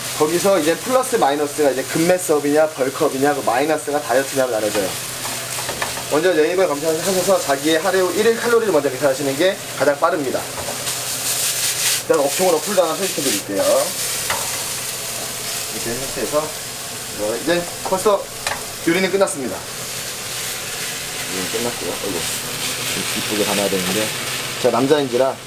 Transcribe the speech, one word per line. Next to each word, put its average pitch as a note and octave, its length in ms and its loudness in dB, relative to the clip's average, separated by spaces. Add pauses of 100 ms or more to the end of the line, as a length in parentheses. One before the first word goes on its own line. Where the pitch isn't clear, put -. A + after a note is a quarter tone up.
(160)
거기서 E3+ 440 4
이제 D#3+ 160 2
플러스 B3+ 400 2
마이너스가 D3 540 2
이제 B2+ 120 0
급매스업이냐 D#3 880 4
벌크업이냐 C#3 640 0
그 C3+ 60 -4
마이너스가 D3 600 0
다이어트냐로 C3 520 0
나눠져요. G#2 360 0 (1200)
먼저 E3+ 200 4
네이버에 E3 360 4
검색하셔서 E3 720 2
자기의 D3+ 400 2
하루 F#3 340 2
일 G#3 120 4
일 A3+ 100 4
칼로리를 A3+ 360 2
먼저 C#3+ 160 4
계산하시는 C3+ 480 0
게 F#3+ 200 2 (200)
가장 C#3 220 2
빠릅니다. D#3 420 2 (1600)
일단 D#3+ 180 2
업종으로 E3 380 2
어플도 F#3+ 220 0
하나 E3+ 140 4
소개시켜드릴게요. C3 680 -2 (2000)
이렇게 A2 160 -4
한 A#2+ 80 -4
상태에서, C#3 400 -2
어, - 1040 -6
이제 E3+ 180 2 (280)
벌써 F#3+ 340 2 (640)
요리는 F3+ 240 2
끝났습니다. F3 460 0 (1700)
네, F#2 320 -4
끝났고요. A#2 320 -4
어이구, F2+ 280 -4 (760)
좀 - 80 -2 (160)
이쁘게 G#2 260 0
담아야 G2 240 2
되는데 F#2+ 380 0 (560)
제가 A#2 160 4
남자인지라 C3 560 4 (120)